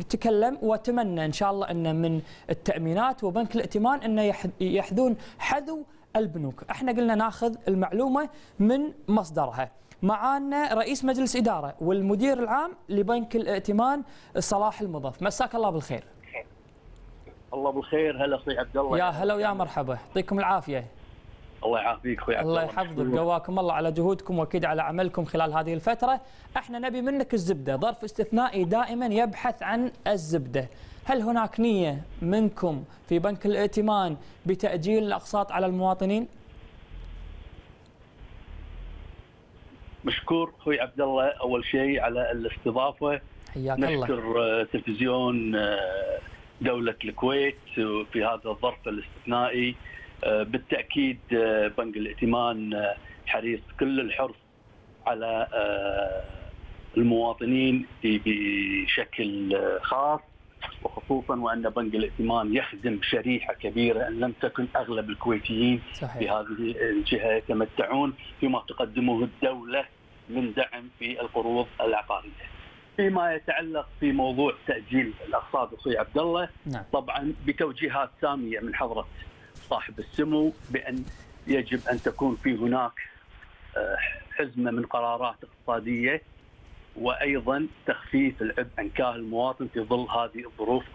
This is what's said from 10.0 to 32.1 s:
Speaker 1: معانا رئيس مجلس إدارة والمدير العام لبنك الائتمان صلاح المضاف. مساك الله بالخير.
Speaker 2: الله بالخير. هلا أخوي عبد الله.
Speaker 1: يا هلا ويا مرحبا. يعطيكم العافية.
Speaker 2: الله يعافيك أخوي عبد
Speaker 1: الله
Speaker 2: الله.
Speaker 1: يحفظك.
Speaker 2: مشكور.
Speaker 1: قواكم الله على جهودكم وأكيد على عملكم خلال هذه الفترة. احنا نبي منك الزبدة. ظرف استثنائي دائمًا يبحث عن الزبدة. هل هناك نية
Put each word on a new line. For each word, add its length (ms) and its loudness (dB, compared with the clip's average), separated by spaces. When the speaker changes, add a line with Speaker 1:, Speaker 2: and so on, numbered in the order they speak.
Speaker 1:
معانا 720 2
رئيس 300 0
مجلس 320 2
إدارة 440 2
والمدير 640 4
العام 280 0
لبنك 480 2
الائتمان 680 2
صلاح 420 2
المضاف. 420 -4
مساك 320 0
الله 160 4
بالخير. 340 -2
Speaker 2:
الله 160 0
بالخير. 540 0
هلا 120 2
أخوي 220 -2
عبد 180 -4
الله. 220 2
Speaker 1:
يا 60 4
هلا 300 2
ويا 180 2
مرحبا. 420 -2
يعطيكم 440 -2
العافية. 460 0
Speaker 2:
الله 160 4
يعافيك 380 -2
أخوي 180 0
عبد 100 0
Speaker 1:
الله 160 2
Speaker 2:
الله. 100 -2
Speaker 1:
يحفظك. 260 -4
Speaker 2:
مشكور. 200 2
Speaker 1:
قواكم 400 0
الله 140 2
على 200 2
جهودكم 460 0
وأكيد 260 0
على 180 2
عملكم 420 0
خلال 280 2
هذه 220 0
الفترة. 460 2
احنا 220 -6
نبي 240 -2
منك 320 0
الزبدة. 420 0
ظرف 280 0
استثنائي 600 0
دائمًا 420 0
يبحث 560 0
عن 280 0
الزبدة. 640 0
هل 160 2
هناك 400 2
نية 420 2